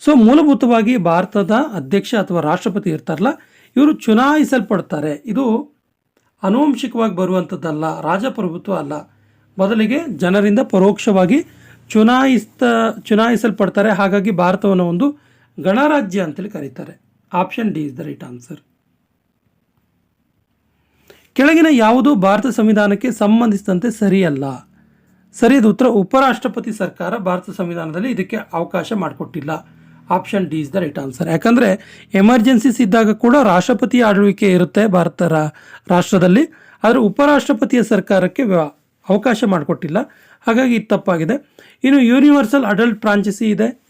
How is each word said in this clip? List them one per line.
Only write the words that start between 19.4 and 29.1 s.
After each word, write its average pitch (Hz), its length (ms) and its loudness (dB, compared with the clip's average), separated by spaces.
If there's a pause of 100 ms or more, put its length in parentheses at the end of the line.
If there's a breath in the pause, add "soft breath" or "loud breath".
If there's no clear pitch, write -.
ಕೆಳಗಿನ 311 380 4
ಯಾವುದು 240 440 4
ಭಾರತ 202 320 2
ಸಂವಿಧಾನಕ್ಕೆ 214 640 0
ಸಂಬಂಧಿಸಿದಂತೆ 214 800 0
ಸರಿಯಲ್ಲ? 185 540 0 (880 soft breath)
ಸರಿಯಾದ 233 340 2
ಉತ್ತರ 240 200 2
ಉಪರಾಷ್ಟ್ರಪತಿ 240 840 -2
ಸರ್ಕಾರ 180 440 -8
ಭಾರತ 180 340 -6
ಸಂವಿಧಾನದಲ್ಲಿ 170 600 -8
ಇದಕ್ಕೆ 190 260 -6 (160)
ಅವಕಾಶ 170 400 -6
ಮಾಡಿಕೊಟ್ಟಿಲ್ಲ. 156 760 -8 (500 soft breath)